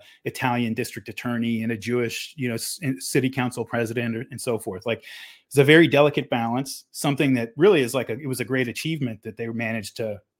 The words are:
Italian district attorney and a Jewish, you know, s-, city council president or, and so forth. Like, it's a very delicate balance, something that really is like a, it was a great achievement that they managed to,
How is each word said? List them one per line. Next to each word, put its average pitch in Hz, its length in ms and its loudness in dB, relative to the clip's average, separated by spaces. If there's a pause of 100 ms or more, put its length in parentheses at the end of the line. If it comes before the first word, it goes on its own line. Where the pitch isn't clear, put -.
(260)
Italian 120 480 0
district 117 340 -6
attorney 117 540 -4
and 117 100 -2
a 113 60 -4
Jewish, 117 580 -4
you 127 140 -4
know, 113 60 -2
s-, - 240 -8 (180)
city 131 320 0
council 123 340 -2
president 117 520 -2
or, 123 160 -6
and 117 100 -12
so 117 160 -2
forth. 101 300 -10
Like, 113 160 -2 (420)
it's - 140 2
a 143 40 10
very 156 240 10
delicate 143 440 4
balance, 120 600 -2
something 143 440 0
that 117 220 -2
really 170 240 6
is 113 120 0
like 123 160 -2
a, 117 40 -4
it 147 140 -8
was 127 120 -4
a 117 60 -4
great 127 220 0
achievement 131 540 -4
that 107 160 -12
they 117 120 -6
managed 113 480 -6
to, 107 220 -6 (200)